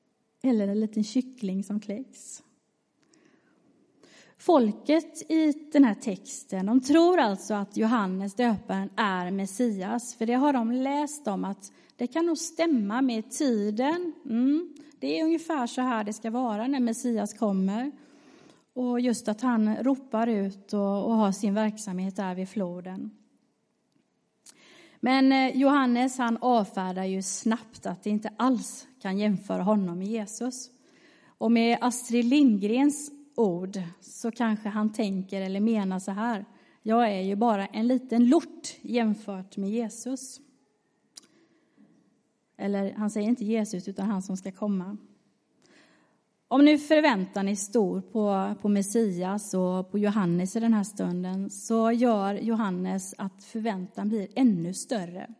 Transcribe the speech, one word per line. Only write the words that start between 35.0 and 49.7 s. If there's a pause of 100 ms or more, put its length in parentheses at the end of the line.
eller
menar
så
här: (380)
"Jag
är
ju
bara
en
liten
lort
jämfört
med
Jesus." (2250)
Eller
han
säger
inte
Jesus,
utan
han
som
ska
komma. (1500)
Om
nu
förväntan
är
stor
på,
på
Messias
och